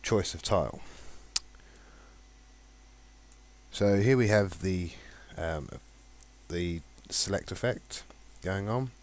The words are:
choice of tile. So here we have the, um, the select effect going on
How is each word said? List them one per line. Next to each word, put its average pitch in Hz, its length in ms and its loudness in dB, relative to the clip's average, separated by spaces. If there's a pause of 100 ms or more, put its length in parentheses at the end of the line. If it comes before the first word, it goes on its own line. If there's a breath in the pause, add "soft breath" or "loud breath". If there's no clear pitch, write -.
choice 101 320 2
of - 80 -10
tile. 82 380 2 (3000 loud breath)
So 101 300 4
here 127 160 6
we 120 100 6
have 101 360 4
the, 90 280 0 (480 loud breath)
um, 80 300 -4 (800)
the 85 320 -4 (280)
select - 440 -2
effect - 500 -6 (400)
going 98 260 -2
on 123 220 -2 (120)